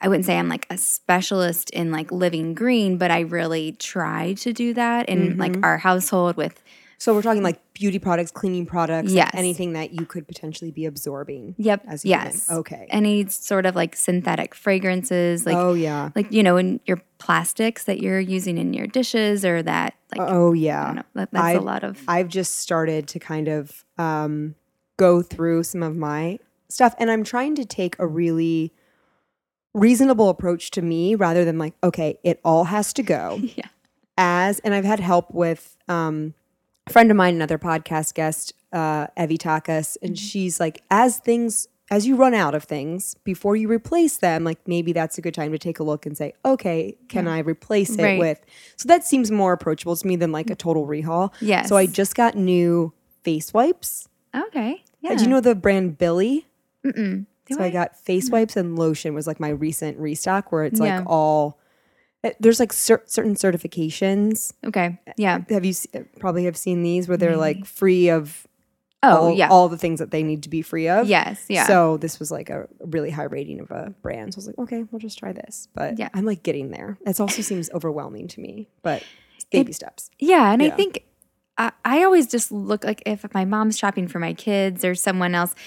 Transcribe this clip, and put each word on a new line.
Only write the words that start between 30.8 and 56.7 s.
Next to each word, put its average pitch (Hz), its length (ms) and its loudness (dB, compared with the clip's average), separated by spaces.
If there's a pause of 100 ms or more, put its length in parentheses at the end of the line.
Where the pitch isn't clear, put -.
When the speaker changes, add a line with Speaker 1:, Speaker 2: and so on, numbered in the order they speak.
Speaker 2:
me 170 320 0
rather 175 300 4
than, 165 140 0
like, 160 160 -4 (100)
"Okay, 160 400 0
it 170 200 0
all 165 200 4
has 202 300 -2
to 240 100 -2
go." 113 360 -2
Speaker 1:
<laughs> 233 160 -6
Yeah. - 100 -12 (540)
Speaker 2:
As, 185 400 2
and 208 140 0
I've 196 100 0
had 208 140 0
help 175 340 0
with, 165 440 -4 (100)
um, 156 480 -4 (540)
a - 40 -14
friend 226 180 10
of 214 60 8
mine, 180 180 6
another 156 240 0
podcast 160 560 -2
guest, 160 400 -4 (180)
uh, 156 340 -2 (140)
Evie 160 180 0
Takas, 156 640 -2
and 170 100 -4
Speaker 1:
Mm-hmm. - 20 -8
Speaker 2:
she's 190 440 -4
like, 160 320 -4
"As 233 280 4
things, 233 500 -2 (220)
as 208 160 2
you 269 100 4
run 254 180 6
out 160 200 2
of 151 100 -4
things, 156 500 -6 (100)
before 202 320 -2
you 220 140 0
replace 311 480 0
them, 165 260 0
like, 165 220 -2
maybe 175 260 0
that's 160 260 -4
a - 40 -10
good 160 120 -6
time 156 180 -6
to 156 60 -4
take 165 200 -8
a 160 60 -4
look 151 220 -4
and 147 100 -10
say, 147 160 -8 (120)
'Okay, 190 520 0 (120)
can 214 180 -4
Speaker 1:
Yeah. 165 80 -2
Speaker 2:
I 160 60 -2
replace 170 560 -2
it 170 60 0
Speaker 1:
Right. 190 160 2
Speaker 2:
with?'" 160 220 0 (360)
So - 120 -4
that 349 160 8
seems 247 260 2
more 196 220 2
approachable 170 440 -2
to 180 100 -6
me 185 100 0
than, 165 160 0
like, 156 180 -4
a - 40 -4
total 160 320 0
rehaul. 165 540 -2
Speaker 1:
Yes. 208 280 0
Speaker 2:
So 202 80 6
I 190 100 6
just 196 280 0
got 233 220 4
new 175 560 2 (300)
face 160 300 -4
wipes. - 560 0 (260)
Speaker 1:
Okay. 294 480 -4 (220)
Speaker 2:
Uh, 320 100 -6
do - 0 -
you 214 80 2
Speaker 1:
Yeah. 226 40 6
Speaker 2:
know 262 140 4
the 240 140 4
brand 190 440 2
Billy? 190 480 2 (380)